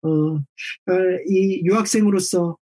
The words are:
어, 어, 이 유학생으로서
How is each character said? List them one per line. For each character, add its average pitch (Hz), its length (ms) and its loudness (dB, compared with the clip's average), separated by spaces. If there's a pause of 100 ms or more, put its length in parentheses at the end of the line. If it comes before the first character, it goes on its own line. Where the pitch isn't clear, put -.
어, 156 80 -4
어, 156 340 0 (840)
이 190 360 0
유학생으로서 196 920 0 (140)